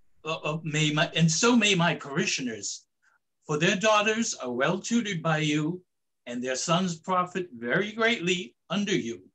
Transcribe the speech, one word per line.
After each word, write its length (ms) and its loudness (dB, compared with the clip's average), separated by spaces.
uh, 100 -4
uh, 280 -4
may 280 0
my, 240 2
and 160 4
so 240 4
may 200 4
my 200 2
parishioners, 880 -4
for 100 -2
their 200 2
daughters 560 2
are 180 -6
well 280 0
tutored 440 -2
by 160 2
you, 420 0
and 180 -6
their 120 -2
sons 400 0
profit 580 -2
very 400 -2
greatly 640 0
under 260 -2
you. 400 -6